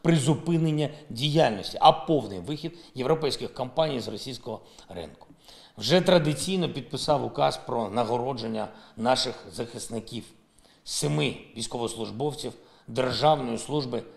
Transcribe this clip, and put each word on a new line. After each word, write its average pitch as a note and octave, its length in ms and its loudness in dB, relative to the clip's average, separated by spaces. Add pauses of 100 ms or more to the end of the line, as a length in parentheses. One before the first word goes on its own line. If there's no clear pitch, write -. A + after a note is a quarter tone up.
призупинення D#3 880 4 (200)
діяльності, C3 720 2
а D#3 100 12
повний G#2+ 480 2
вихід D3 380 -8 (180)
європейських C#3 580 0
компаній C#3 460 -2
з G#2 80 -8
російського A2 540 -10 (280)
ринку. E2+ 380 -14 (500)
Вже C3 240 4
традиційно E3+ 680 2
підписав C3 560 -2
указ C#3+ 400 0
про A#2 240 -2
нагородження A2+ 800 -2 (300)
наших A#2+ 540 0
захисників, A#2 720 -8 (600)
семи D3 540 -2 (200)
військовослужбовців A2+ 960 -6 (340)
Державної B2+ 720 2
служби B2+ 460 -4 (140)